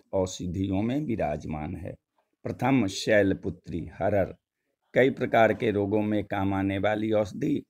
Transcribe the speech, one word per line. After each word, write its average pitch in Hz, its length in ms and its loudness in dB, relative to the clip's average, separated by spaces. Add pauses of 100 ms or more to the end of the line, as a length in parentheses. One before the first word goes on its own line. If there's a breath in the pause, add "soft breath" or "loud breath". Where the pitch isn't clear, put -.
(140)
औषधियों 95 680 -2
में 123 200 -2
विराजमान 78 720 -4
है। - 200 -12 (480)
प्रथम 123 440 0
शैलपुत्री 95 960 0
हरहर, 95 500 -2 (580)
कई 127 160 6
प्रकार 113 440 4
के 107 180 0
रोगों 101 300 0
में 104 220 0
काम 98 300 -2
आने 98 240 0
वाली 107 340 0
औषधि 107 580 0